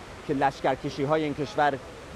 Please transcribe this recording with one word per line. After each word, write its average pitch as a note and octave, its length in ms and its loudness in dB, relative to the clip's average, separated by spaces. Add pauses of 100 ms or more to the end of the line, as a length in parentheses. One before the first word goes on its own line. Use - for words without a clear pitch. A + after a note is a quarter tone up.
(280)
که D#3 60 0
لشکرکشی‌های C#3+ 880 2
این D3 100 -2
کشور C#3+ 440 2 (380)